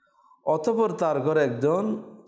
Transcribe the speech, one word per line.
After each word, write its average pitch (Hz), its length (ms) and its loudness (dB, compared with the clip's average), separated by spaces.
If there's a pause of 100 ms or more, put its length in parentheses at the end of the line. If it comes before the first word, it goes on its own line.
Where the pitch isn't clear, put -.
(460)
অতঃপর 202 460 0
তার 156 280 0
ঘরে 151 240 2
একজন 151 600 0 (240)